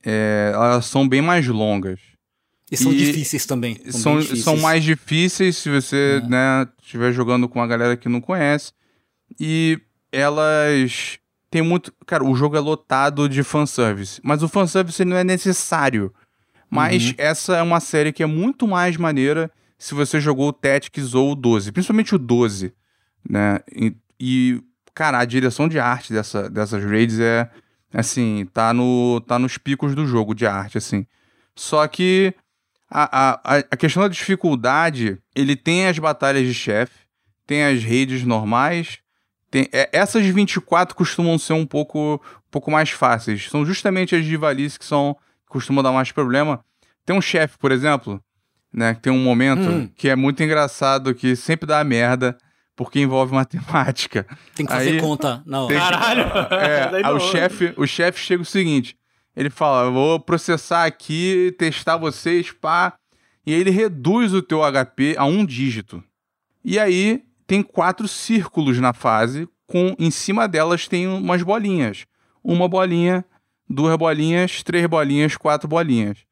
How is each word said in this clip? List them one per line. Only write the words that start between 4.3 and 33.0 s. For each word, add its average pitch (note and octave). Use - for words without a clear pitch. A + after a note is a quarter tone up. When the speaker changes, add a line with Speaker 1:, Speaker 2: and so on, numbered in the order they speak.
Speaker 2:
difíceis. D3+
Speaker 1:
mais D#3+
difíceis E3+
se D3+
você, C#3
Speaker 2:
É. A#2+
Speaker 1:
né, C3
estiver B2
jogando B2
com B2
a A#2
galera A#2+
que A#2+
não A#2+
conhece. D3
E D#3+
elas D3
têm E3
muito, E3+
cara, D#3
o C3
jogo D3
é D#3
lotado C#3+
de C#3
fanservice, A2+
mas D3
o E3
fanservice F#3
não F3+
é F3+
necessário. D#3+
Mas D3
Speaker 2:
Uhum. B2+
Speaker 1:
essa D#3
é E3+
uma E3+
série D3+
que -
é D#3+
muito G3
mais F3+
maneira D#3
se -
você D3
jogou C#3+
o C#3
Tactics C#3
ou C3+
o D3
doze, A2+
principalmente G#3
o F#3
doze, A#2
né? G#2
E, A2+
e, B2+
cara, D3+
a A#2+
direção B2+
de D#3+
arte B2
dessa, G#2
dessas G#2
raids A2
é, A#2
assim, A2
tá A2+
no, B2
tá B2
nos B2+
picos C#3
do D3+
jogo A2
de A2+
arte, G2
assim. G#2
Só D3+
que F#3
a, D3